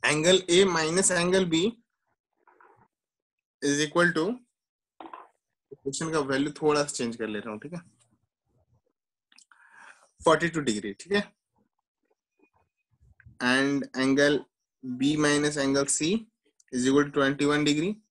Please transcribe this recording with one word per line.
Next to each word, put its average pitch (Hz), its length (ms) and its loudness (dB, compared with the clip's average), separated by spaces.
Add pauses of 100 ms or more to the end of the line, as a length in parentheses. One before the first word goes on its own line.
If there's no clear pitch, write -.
(100)
angle 165 300 4 (100)
A 180 180 6
minus 165 480 0
angle 180 300 2
B 170 360 -2 (1800)
is 143 180 -2
equal 165 320 0
to, 185 260 -2 (1300)
क्वेश्चन 160 400 -8
का 160 80 0
वैल्यू 139 320 -2
थोड़ा 147 300 0
सा 147 60 -4
चेंज 117 280 -6
कर 110 120 -6
ले 107 100 -6
रहा 110 120 -10
हूँ, 107 100 -10
ठीक 147 120 -12
है, 170 80 -10 (2500)
फ़ोर्टी 160 280 2
टू 160 120 -4
डिग्री, 107 320 -4
ठीक 170 200 -10
है, 202 200 -2 (2000)
and 135 420 2 (200)
angle 143 400 2 (400)
B 131 400 -2
minus 147 400 2
angle 139 260 0
C 190 360 -2 (460)
is 127 140 -2
equal 139 180 4
to 143 140 -10
twenty 139 320 0
one 147 160 2
degree। 156 280 0 (160)